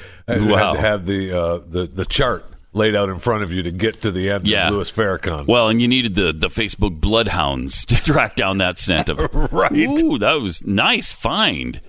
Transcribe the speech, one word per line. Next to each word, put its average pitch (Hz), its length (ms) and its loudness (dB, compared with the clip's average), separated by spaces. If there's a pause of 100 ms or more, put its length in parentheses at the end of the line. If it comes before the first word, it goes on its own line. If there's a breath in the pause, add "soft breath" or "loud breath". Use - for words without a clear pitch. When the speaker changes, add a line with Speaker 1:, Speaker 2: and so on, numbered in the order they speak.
(280 loud breath)
Speaker 1:
uh, 120 60 0
you 104 140 2
Speaker 2:
Wow. 101 240 4
Speaker 1:
had 71 80 -2
to - 0 -
have 101 260 0
the, 95 260 -2
uh, 85 260 0
the, 85 280 -4
the 92 180 -6
chart 120 400 -2 (280)
laid 107 240 2
out 101 120 2
in 92 120 -6
front 107 240 0
of 85 80 -6
you 92 100 -2
to 85 80 -4
get 98 320 -2
to 107 80 0
the 92 200 -2
end 98 180 -2
Speaker 2:
Yeah. 98 200 2
Speaker 1:
of 104 60 2
Louis 98 160 -2
Farrakhan. 92 560 -2
Speaker 2:
Well, 113 220 4
and 113 120 2
you 120 60 2
needed 120 300 0
the, 90 160 2
the 80 160 -2
Facebook 98 520 -2
bloodhounds 85 840 0
to 120 100 4
track 139 400 2
down 98 220 0
that 90 200 0
scent 78 300 0
of 76 100 -2
Speaker 1:
<laughs> - 340 0
Right. - 200 2
Speaker 2:
Ooh, 294 460 2
that 151 220 2
was 92 260 -6
nice 120 460 0
find. 123 760 -2